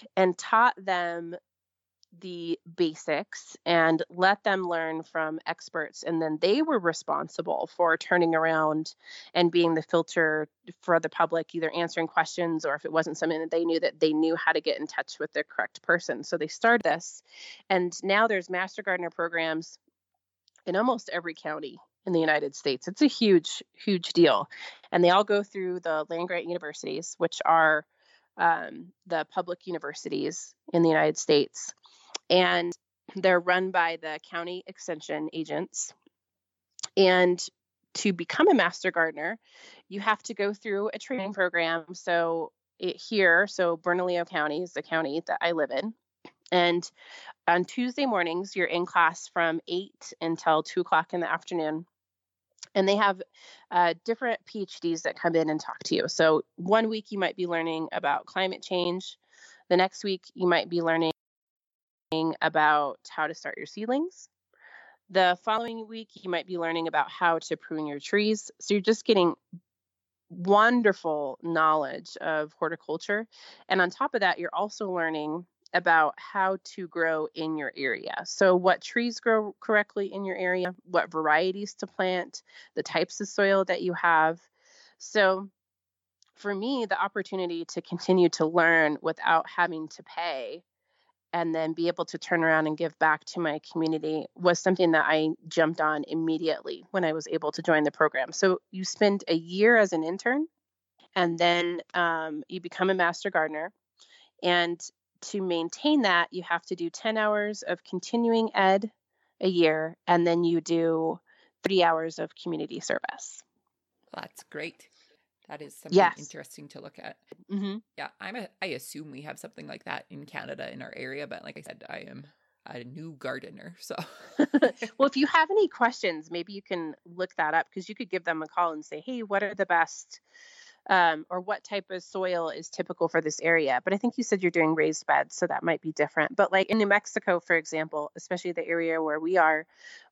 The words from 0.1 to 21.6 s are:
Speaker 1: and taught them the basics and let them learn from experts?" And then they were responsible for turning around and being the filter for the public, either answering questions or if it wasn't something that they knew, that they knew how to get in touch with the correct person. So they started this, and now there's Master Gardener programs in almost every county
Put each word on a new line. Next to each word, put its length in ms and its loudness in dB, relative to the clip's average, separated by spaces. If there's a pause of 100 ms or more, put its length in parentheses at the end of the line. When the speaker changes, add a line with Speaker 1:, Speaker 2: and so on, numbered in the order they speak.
Speaker 1:
and 220 4
taught 440 4
them 540 -4 (840)
the 380 -6 (180)
basics 880 -2
and 420 4
let 360 2
them 220 0
learn 360 -4
from 440 -4
experts?" 560 -8
And 200 -2
then 180 -2
they 220 4
were 160 0
responsible 1000 -4
for 220 2
turning 360 2
around 600 2 (400)
and 180 4
being 220 4
the 80 0
filter 680 0 (320)
for 200 4
the 100 -4
public, 440 -2
either 160 -2
answering 360 -2
questions 580 -2
or 120 -2
if 100 -8
it 60 -10
wasn't 260 -2
something 220 -2
that 100 -6
they 160 0
knew, 140 0
that 200 -2
they 140 4
knew 220 2
how 160 0
to 100 -2
get 180 -4
in 60 -10
touch 340 -8
with 140 -8
the 100 -4
correct 380 -8
person. 420 -2
So 140 -4
they 100 -4
started 340 2
this, 400 -4 (460)
and 240 2 (100)
now 240 4
there's 220 -2
Master 340 -6
Gardener 280 -2
programs 680 -4 (880)
in 60 -2
almost 380 0
every 200 -6
county 460 -10 (280)